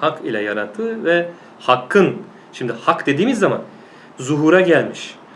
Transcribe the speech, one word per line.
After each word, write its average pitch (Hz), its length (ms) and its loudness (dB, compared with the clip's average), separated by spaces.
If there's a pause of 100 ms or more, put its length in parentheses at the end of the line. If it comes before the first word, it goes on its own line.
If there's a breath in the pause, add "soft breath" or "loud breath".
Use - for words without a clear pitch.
hak 156 240 -4
ile 110 180 -4
yarattı 107 600 -6
ve 170 240 0 (320 loud breath)
hakkın, 139 560 2 (360 loud breath)
şimdi 120 200 -6
hak - 340 -2
dediğimiz 202 320 2
zaman 147 220 2 (580 loud breath)
zuhura 151 420 4
gelmiş, 151 540 0 (220 loud breath)